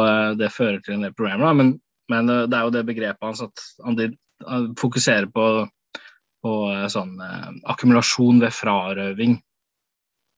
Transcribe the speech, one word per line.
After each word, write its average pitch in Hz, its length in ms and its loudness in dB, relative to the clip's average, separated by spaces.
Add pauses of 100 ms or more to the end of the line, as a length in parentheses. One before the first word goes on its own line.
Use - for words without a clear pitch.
eh, 107 320 2
det 107 160 -2
fører 104 300 -2
til 101 140 -6
en 101 100 -4
del 98 80 -16
problemer, 110 320 0
da. 160 100 4
Men, 131 140 6 (400)
men, 117 180 2
eh, 120 200 2
det 123 80 0
er 117 100 0
jo 120 80 -2
det 117 100 -2
begrepet 110 400 -6
hans 110 180 -8
at - 200 -18 (200)
han, 117 140 2 (480)
han 123 220 0 (100)
fokuserer 120 560 2
på, 113 140 4 (960)
på, 113 80 -2 (180)
eh, 98 220 -4
sånn, 92 320 -6
eh, 92 260 -12 (220)
akkumulasjon 120 720 4
ved 113 100 -2
frarøving. 98 840 -2 (1000)